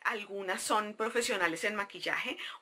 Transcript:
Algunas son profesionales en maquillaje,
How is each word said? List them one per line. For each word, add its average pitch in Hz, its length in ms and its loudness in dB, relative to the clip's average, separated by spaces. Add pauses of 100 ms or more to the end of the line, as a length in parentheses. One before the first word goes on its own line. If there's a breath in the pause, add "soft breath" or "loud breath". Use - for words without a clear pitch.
Algunas 196 580 -2
son 214 320 2
profesionales 220 720 2
en 214 120 0
maquillaje, 196 640 -2 (240 loud breath)